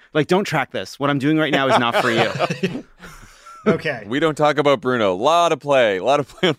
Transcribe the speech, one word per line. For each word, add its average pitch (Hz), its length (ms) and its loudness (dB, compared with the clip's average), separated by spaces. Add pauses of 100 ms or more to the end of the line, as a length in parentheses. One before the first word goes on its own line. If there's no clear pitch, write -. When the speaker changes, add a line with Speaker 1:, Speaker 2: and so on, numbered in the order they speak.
(140)
Speaker 1:
Like, 151 140 0
"Don't 190 180 2
track 143 260 -4
this. - 280 -10
What 139 100 -2
I'm 143 100 0
doing 151 180 0
right 156 140 -2
now 139 160 0
is 127 120 2
not 120 180 0
for 131 120 0
you." 135 760 -4
Speaker 2:
<laughs> - 60 -20 (720)
Okay. 156 420 -2
Speaker 3:
We 127 120 -2
don't 156 160 0
talk 151 220 2
about 143 240 2
Bruno. 120 320 0
A - 20 -2
lot 160 380 2
of 139 80 -2
play. 131 340 2
A 92 80 -4
lot 139 160 2
of 135 80 -6
<laughs> - 100 -20
play 185 120 0
on 139 100 -2